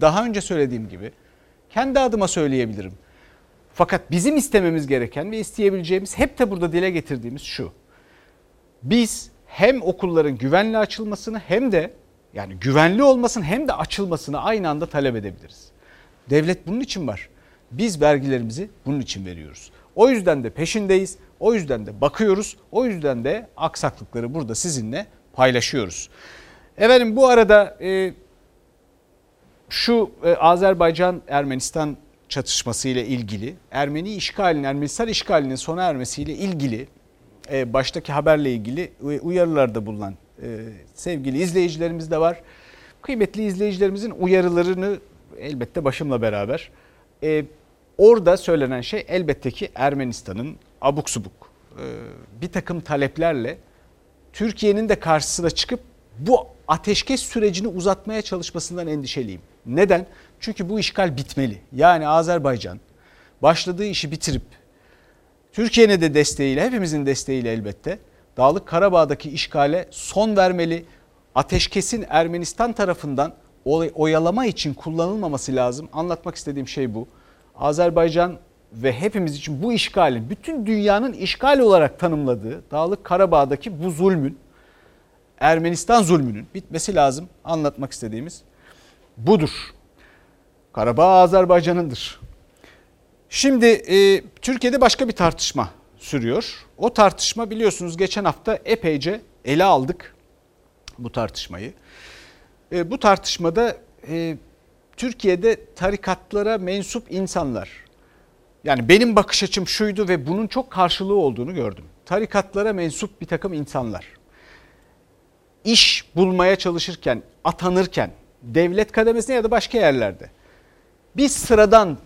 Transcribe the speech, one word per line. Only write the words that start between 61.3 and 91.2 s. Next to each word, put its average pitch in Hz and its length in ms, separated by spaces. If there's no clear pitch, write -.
Yani 156 320
Azerbaycan 147 720
başladığı 170 440
işi 170 260
bitirip 151 300
Türkiye'nin 214 480
de 160 120
desteğiyle, 143 520
hepimizin 170 400
desteğiyle 131 480
elbette 113 460
Dağlık 147 300
Karabağ'daki 160 640
işgale 151 640
son 208 460
vermeli. 170 480
Ateşkesin 180 720
Ermenistan 170 640
tarafından 165 600
oy-, 160 300
oyalama 165 500
için 156 280
kullanılmaması 160 800
lazım. 127 380
Anlatmak 165 420
istediğim 139 320
şey 131 260
bu. 113 140
Azerbaycan 165 840
ve 120 200
hepimiz 170 420
için 147 280
bu 233 100
işgalin, 135 560
bütün 240 360
dünyanın 208 480
işgal 269 460
olarak 190 400
tanımladığı 139 720
Dağlık 170 320
Karabağ'daki 165 800
bu 185 80
zulmün, 165 460
Ermenistan 170 640
zulmünün 143 520
bitmesi - 400
lazım. 147 340
Anlatmak 147 480
istediğimiz 120 500
budur. 160 320
Karabağ 117 320
Azerbaycan'ındır. 180 1120